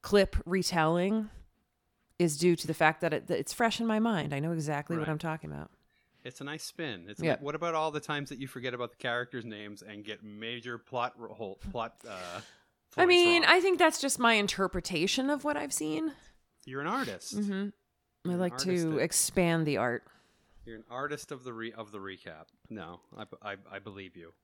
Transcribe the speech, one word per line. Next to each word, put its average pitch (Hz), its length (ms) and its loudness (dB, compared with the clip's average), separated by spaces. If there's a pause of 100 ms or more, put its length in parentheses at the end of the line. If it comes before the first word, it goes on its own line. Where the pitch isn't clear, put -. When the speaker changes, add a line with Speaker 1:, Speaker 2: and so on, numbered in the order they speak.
Speaker 1:
clip 202 440 4
retelling 180 840 2 (880)
is 156 180 4
due 170 180 6
to - 120 -6
the 160 80 0
fact 156 260 4
that 160 120 2
it, - 120 -2
that - 140 0
it's - 120 -6
fresh 226 280 0
in 226 80 0
my 214 100 2
mind. 196 340 0
I 143 60 -2
know 156 140 -2
exactly 156 440 -2
what 156 120 -2
Speaker 2:
Right. 160 40 -2
Speaker 1:
I'm 151 60 -2
talking 156 340 -6
about. - 200 -10 (520)
Speaker 2:
It's - 160 -14
a 139 40 -10
nice 147 200 -10
spin. 110 460 -8
It's 104 100 -14
Speaker 1:
Yeah. 160 120 0
Speaker 2:
like, - 100 -2
what 147 140 -4
about 165 180 -2
all 156 160 0
the 147 100 -4
times 147 300 -6
that 139 80 -10
you 131 100 -8
forget 123 280 -6
about 120 160 -6
the - 60 -20
characters' 123 460 -4
names 104 380 -12
and 104 240 -14
get 107 180 -10
major 113 540 -10
plot 123 400 -4
ro-, 110 160 -14
hole, 104 220 -8 (160)
plot, 117 240 -6 (120)
uh, 110 40 -12
Speaker 1:
I 90 300 -8 (520)
Speaker 2:
points 359 160 6
Speaker 1:
mean, 349 320 8
Speaker 2:
wrong? - 100 6
Speaker 1:
I 359 80 8
think 359 200 2
that's 320 200 6
just 277 200 0
my 233 140 6
interpretation 196 960 0
of 285 120 -2
what 294 140 -2
I've 294 160 -6
seen. 311 380 -2 (520)
Speaker 2:
You're 135 180 -8
an 147 40 -4
artist. 190 540 -4
Speaker 1:
Mm-hmm. 202 140 -2
I - 20 -2 (680)
Speaker 2:
You're 180 100 0
an 175 40 -2
Speaker 1:
like 180 120 0
Speaker 2:
artist 131 160 -4 (160)
Speaker 1:
to 160 80 2
Speaker 2:
that 151 80 0
Speaker 1:
expand 165 680 2
the 143 120 2
art. 120 260 0 (600)
Speaker 2:
You're 117 140 -14
an 110 140 -18
artist 143 400 -6
of 127 120 -12
the 123 100 -8
re-, 113 200 -6
of 110 180 -12
the 107 60 -12
recap. 92 520 -12 (200)
No, 87 300 -10 (180)
I, 107 80 -12 (280)
I, - 20 -6 (160)
I 98 80 -10
believe 98 360 -14
you. 82 160 -18 (120)